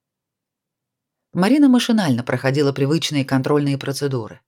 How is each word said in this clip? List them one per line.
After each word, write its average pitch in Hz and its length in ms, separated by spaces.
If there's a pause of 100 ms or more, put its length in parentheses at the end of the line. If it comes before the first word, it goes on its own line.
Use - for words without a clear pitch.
(1300)
Марина 254 340
машинально 214 560
проходила 135 480
привычные 139 520
контрольные 139 520
процедуры. 131 720